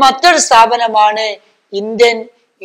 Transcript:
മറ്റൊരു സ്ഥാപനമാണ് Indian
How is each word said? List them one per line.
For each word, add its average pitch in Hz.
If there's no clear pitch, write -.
മറ്റൊരു 294
സ്ഥാപനമാണ് 226
Indian 226